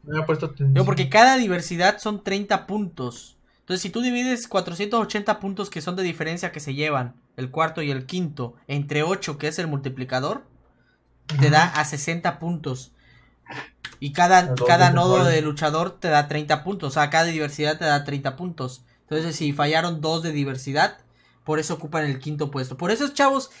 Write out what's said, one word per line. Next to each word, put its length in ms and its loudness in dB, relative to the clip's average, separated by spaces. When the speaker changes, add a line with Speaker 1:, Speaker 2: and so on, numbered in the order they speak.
Speaker 1:
No 80 -18
me 80 -4
había 80 -2
puesto 200 -2
atención. 280 2
Speaker 2:
Digo, 100 6
porque 240 2
cada 280 8
diversidad 600 0
son 240 -6
treinta 440 -2
puntos. 720 -8
Entonces, 200 -6
si 100 -6
tú 120 -4
divides 460 -2
cuatrocientos 520 -2
ochenta 400 -2
puntos 300 -6
que 100 -8
son 160 -6
de 60 -2
diferencia 500 -4
que 80 -12
se 140 -6
llevan 400 -2
el 140 -8
cuarto 320 -2
y 80 -4
el 160 -6
quinto 500 -6
entre 360 -2
ocho, 360 -2
que 100 -4
es 100 -6
el 100 -4
multiplicador, 760 -4
te 100 -4
Speaker 1:
Ujú. 140 6
Speaker 2:
da 180 6
a 160 -2
sesenta 540 -4
puntos. 540 -8
Y 120 -6
cada, 260 6
Speaker 1:
A 80 6
dos 200 0
Speaker 2:
cada 220 8
Speaker 1:
de 60 6
Speaker 2:
nodo 240 6
Speaker 1:
cuál. 140 6
Speaker 2:
de 100 4
luchador 580 -2
te 80 -2
da 180 4
treinta 380 0
puntos. 240 -6
O 120 0
sea, 100 2
cada 160 4
diversidad 520 -2
te 60 -6
da 180 2
treinta 320 -4
puntos. 500 -8
Entonces, 340 -2
si 160 -2
fallaron 480 0
dos 240 -2
de 80 -4
diversidad, 680 -2
por 160 0
eso 140 -4
ocupan 300 -4
el 140 -2
quinto 320 -6
puesto. 260 -6
Por 140 -2
eso, 240 0
chavos, 460 2